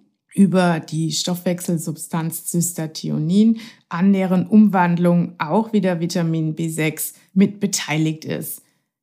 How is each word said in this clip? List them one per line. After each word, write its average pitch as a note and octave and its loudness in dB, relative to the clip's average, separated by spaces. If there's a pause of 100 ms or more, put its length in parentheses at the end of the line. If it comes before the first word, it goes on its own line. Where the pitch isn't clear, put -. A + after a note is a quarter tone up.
(340)
über F3+ 4
die D#3 -4
Stoffwechselsubstanz F3 -4
Cystathionin, E3 0 (300)
an F#3 2
deren F#3 0
Umwandlung F3 4
auch G3 -2
wieder F3+ 0
Vitamin D#3+ -2
B E3 -4
sechs D#3 -4 (180)
mit G3+ 2
beteiligt D#3 -2
ist. - -8 (400)